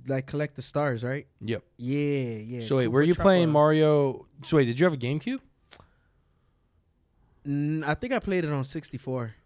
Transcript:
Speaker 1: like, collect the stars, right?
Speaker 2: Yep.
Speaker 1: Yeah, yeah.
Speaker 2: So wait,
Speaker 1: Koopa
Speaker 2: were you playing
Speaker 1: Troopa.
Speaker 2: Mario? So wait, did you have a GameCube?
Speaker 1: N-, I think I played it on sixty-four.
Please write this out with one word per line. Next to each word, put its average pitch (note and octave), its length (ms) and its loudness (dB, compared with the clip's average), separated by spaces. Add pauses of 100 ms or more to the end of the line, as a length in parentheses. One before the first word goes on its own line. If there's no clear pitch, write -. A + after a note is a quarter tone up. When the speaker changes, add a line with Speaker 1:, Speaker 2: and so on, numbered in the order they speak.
Speaker 1:
like, C3+ 200 -4
collect D3 280 -6
the C3 80 -12
stars, C#3 400 -4
right? C3+ 240 -6 (140)
Speaker 2:
Yep. A#2 240 -6 (140)
Speaker 1:
Yeah, B2+ 200 -4
yeah. B2 680 -4
Speaker 2:
So C3+ 120 0
wait, B2+ 120 2
Speaker 1:
Koopa A2+ 40 -2
Speaker 2:
were C3+ 100 6
you E3 140 4
playing F3 320 4
Speaker 1:
Troopa. D3+ 40 2
Speaker 2:
Mario? D3+ 720 4 (180)
So - 140 2
wait, C3+ 80 6
did A#2 120 -2
you D#3+ 80 4
have F3 60 2
a D3+ 40 -4
GameCube? D3+ 440 -4 (2000)
Speaker 1:
N-, D3 400 -2
I D3 100 0
think B3+ 180 -6
I A#3+ 80 0
played F#3 240 -2
it D3 80 -2
on C3+ 120 -2
sixty-four. B2+ 680 -8 (120)